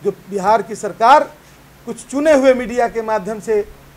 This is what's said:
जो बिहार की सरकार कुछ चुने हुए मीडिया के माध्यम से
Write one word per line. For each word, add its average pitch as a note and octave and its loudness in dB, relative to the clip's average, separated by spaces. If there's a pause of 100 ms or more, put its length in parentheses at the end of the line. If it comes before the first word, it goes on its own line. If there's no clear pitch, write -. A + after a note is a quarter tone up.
जो G3 -2
बिहार G3+ -2
की G#3 -10
सरकार A3+ 2 (560)
कुछ A#3 -14
चुने D4 0
हुए C4 4
मीडिया A#3+ -4
के A3+ -8
माध्यम A3 -6
से G#3 -4 (280)